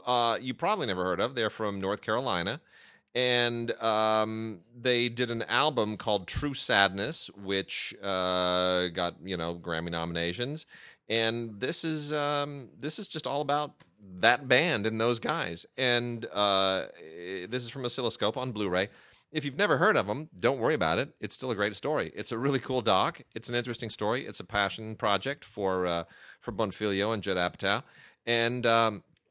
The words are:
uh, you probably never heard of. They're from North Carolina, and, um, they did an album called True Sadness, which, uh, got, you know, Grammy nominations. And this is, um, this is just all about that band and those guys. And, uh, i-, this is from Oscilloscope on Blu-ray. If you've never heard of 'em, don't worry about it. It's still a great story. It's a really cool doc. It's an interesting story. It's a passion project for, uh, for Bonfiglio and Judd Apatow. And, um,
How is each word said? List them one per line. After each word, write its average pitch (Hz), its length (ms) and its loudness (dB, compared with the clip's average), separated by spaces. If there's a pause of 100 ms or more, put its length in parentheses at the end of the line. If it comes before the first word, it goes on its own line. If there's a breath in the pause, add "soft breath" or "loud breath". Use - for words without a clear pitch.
uh, 120 340 2
you 127 140 -6
probably 180 320 0
never 90 180 0
heard 90 160 0
of. 131 140 0
They're 113 160 0
from 101 300 -4
North 98 220 -2
Carolina, 110 580 -2 (560 loud breath)
and, 120 560 2 (100)
um, 110 760 2 (200)
they 120 280 2
did 117 240 -2
an 117 100 -2
album 113 540 2
called 101 320 0
True 143 260 -4
Sadness, 98 840 2
which, 98 640 -2
uh, 90 880 2
got, 87 360 -4
you 92 120 -4
know, 85 200 -4
Grammy 85 340 -4
nominations. 85 760 -4 (420 loud breath)
And 113 520 -2
this 135 240 -4
is, 151 280 -4
um, 143 560 -4 (100)
this 143 200 -6
is 202 100 -8
just - 180 -8
all 139 160 -2
about 143 320 -2 (460)
that 123 280 6
band 127 380 4
and 110 140 0
those 117 180 4
guys. 113 480 -2 (100)
And, 120 500 0
uh, 95 600 2 (100)
i-, 87 520 -10
this 123 140 -4
is 117 60 -8
from 127 160 -10
Oscilloscope 120 520 0
on 127 160 -4
Blu-ray. 98 360 0 (440 loud breath)
If 147 120 -2
you've 139 120 -6
never 175 220 4
heard 180 180 4
of 101 120 2
'em, 139 200 -4 (100)
don't 127 200 2
worry 131 160 2
about 87 240 2
it. 131 220 -4
It's 107 140 -6
still 131 160 -6
a 113 40 0
great 101 220 0
story. 135 380 -2
It's 104 180 -6
a 113 60 -4
really 135 200 2
cool 127 220 0
doc. 107 400 2 (140)
It's 117 160 -8
an 120 40 -4
interesting 120 360 -4
story. 113 360 -2
It's - 140 -10
a 92 40 -10
passion 104 500 -2
project 107 500 0
for, 92 420 0
uh, 85 180 0 (360 loud breath)
for 117 120 -8
Bonfiglio 101 600 0
and 104 100 -2
Judd 95 140 -2
Apatow. 98 460 0 (440 loud breath)
And, 117 400 2
um, 113 360 4 (280)